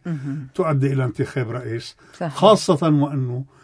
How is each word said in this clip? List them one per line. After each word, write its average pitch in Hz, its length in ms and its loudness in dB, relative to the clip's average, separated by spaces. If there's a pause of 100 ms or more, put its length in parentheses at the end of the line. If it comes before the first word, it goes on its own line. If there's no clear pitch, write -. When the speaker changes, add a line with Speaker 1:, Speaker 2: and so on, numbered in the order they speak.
Speaker 1:
مهم. 143 500 -8
Speaker 2:
تؤدي 139 380 2
إلى 131 120 0
انتخاب 123 460 -4
رئيس. 120 460 -10 (160)
Speaker 1:
صحيح. 165 200 -8
Speaker 2:
خاصة 185 540 4
وإنه 139 580 0 (180)